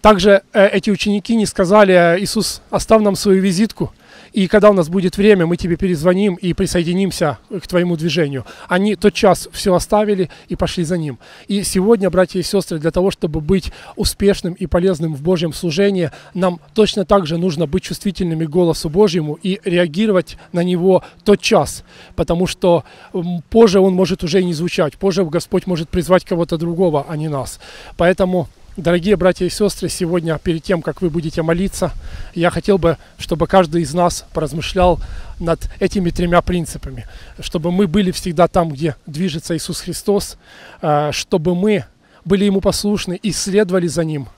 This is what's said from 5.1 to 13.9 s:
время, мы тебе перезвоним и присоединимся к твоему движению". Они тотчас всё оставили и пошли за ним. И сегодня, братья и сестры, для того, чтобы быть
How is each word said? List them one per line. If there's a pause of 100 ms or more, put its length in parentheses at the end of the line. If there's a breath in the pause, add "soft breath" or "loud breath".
время,
мы
тебе
перезвоним
и
присоединимся (120)
к
твоему
движению". (220 loud breath)
Они
тотчас
всё
оставили (160 loud breath)
и
пошли
за
ним. (300 loud breath)
И
сегодня,
братья
и
сестры,
для
того,
чтобы
быть (240 loud breath)